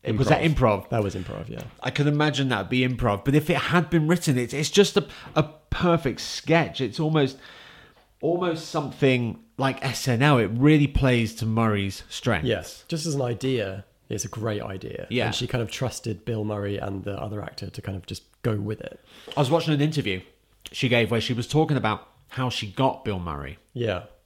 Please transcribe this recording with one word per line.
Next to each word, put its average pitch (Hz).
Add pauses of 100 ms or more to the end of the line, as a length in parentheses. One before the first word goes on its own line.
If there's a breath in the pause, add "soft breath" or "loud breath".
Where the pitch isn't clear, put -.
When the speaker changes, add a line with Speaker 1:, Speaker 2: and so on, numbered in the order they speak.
Speaker 1:
It 110
was 131
that 151
Speaker 2:
improv. 123
Speaker 1:
improv? -
Speaker 2:
That 110
was 95
improv, -
yeah. 113 (200)
Speaker 1:
I -
can 143
imagine 147
that 101
be 127
improv, 113
but 139
if 147
it -
had 165
been 156
written, 165
it's, 120
it's 143
just 202
a, - (300 loud breath)
a 156 (280)
perfect 165
sketch. 160
It's -
almost, 156 (840 loud breath)
almost 170
something 131 (180)
like 135
S 127
N 120
L. 143
It 104
really 147
plays 123
to 113
Murray's 107
strengths. 139
Speaker 2:
Yes, 98
just 160
as 160
an 139
idea, 117 (240)
it's 107
a -
great 107
idea. 95
Speaker 1:
Yeah. 117
Speaker 2:
And -
she 127
kind 120
of 110
trusted -
Bill 110
Murray 101
and 98
the 101
other 98
actor -
to -
kind 98
of 90
just - (180)
go 110
with 104
it. - (340 loud breath)
Speaker 1:
I 139
was 131
watching 165
an 143
interview 139 (500)
she -
gave 117
where 117
she 120
was 117
talking 151
about 107 (220)
how 131
she 110
got 131
Bill 98
Murray. 73 (160)
Speaker 2:
Yeah. 107 (220)